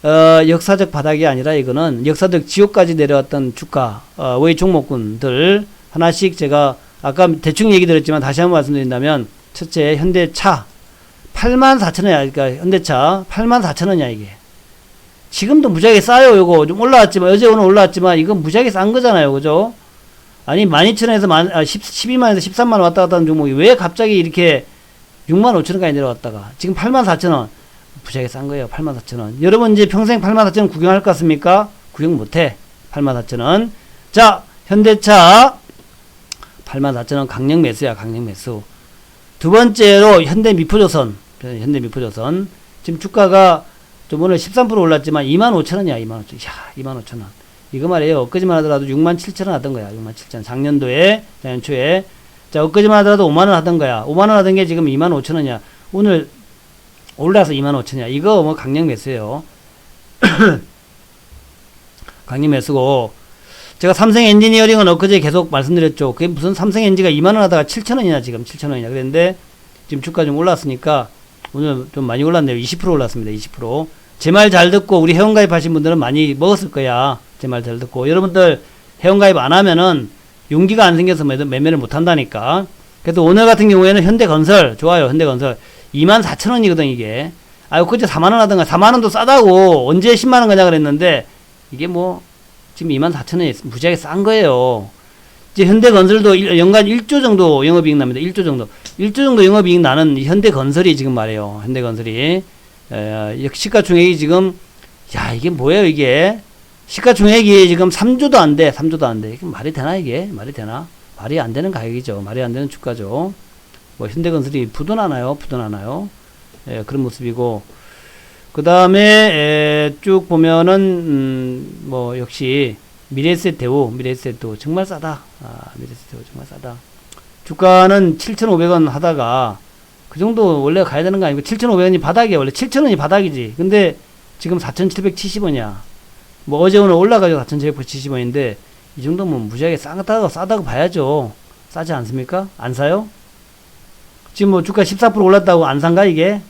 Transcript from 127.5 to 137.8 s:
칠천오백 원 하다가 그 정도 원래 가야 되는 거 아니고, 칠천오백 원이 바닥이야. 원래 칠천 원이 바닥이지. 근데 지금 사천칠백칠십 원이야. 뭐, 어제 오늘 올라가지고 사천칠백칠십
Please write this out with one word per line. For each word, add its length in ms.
칠천오백 520
원 180
하다가 720
그 100
정도 420
원래 220
가야 200
되는 160
거 60
아니고, 160
칠천오백 420
원이 160
바닥이야. 380
원래 140
칠천 320
원이 120
바닥이지. 640
근데 400
지금 200
사천칠백칠십 840
원이야. 380
뭐, 160
어제 180
오늘 180
올라가지고 440
사천칠백칠십 720